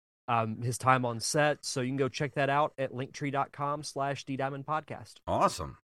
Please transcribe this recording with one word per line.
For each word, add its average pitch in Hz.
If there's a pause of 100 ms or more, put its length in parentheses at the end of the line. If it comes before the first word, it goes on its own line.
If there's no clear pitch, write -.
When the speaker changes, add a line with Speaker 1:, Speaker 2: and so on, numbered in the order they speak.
(280)
Speaker 1:
um, 113
his 120
time 127
on 117
set. 147
So -
you 123
can 135
go 135
check 139
that 139
out 143
at 135
linktree 135
dot 139
com 143
slash 139
D 135
Diamond 135
Podcast. - (100)
Speaker 2:
Awesome. 90 (180)